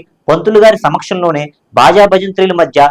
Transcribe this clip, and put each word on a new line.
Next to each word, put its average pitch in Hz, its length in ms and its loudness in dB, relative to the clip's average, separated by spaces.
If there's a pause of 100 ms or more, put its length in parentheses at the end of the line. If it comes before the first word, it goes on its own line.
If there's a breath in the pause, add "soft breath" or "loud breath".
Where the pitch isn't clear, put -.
(300)
పంతులు 170 340 0
గారి 220 200 4
సమక్షంలోనే 170 580 -4 (360)
బాజా 170 340 4
భజంత్రీల 190 480 -2
మధ్య - 200 -2 (120)